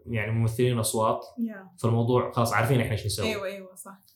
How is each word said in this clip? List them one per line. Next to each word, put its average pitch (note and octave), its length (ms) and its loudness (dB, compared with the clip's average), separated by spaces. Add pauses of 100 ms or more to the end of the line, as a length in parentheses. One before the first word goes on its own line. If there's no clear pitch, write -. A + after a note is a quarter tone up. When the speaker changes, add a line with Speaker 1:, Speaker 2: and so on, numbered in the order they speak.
Speaker 1:
يعني A2+ 260 -4
ممثلين A2+ 480 2
أصوات، A2 460 0 (140)
Speaker 2:
يا. - 300 -8 (100)
Speaker 1:
فالموضوع A#2 520 2
خلاص A2 220 0
عارفين A2+ 280 4
إحنا G#2+ 100 -2
إيش G#2+ 140 -4
نسوي. G2+ 220 -2
Speaker 2:
أيوة، G#3+ 180 -4
أيوة، F#3+ 300 -12
صح. - 260 -20 (140)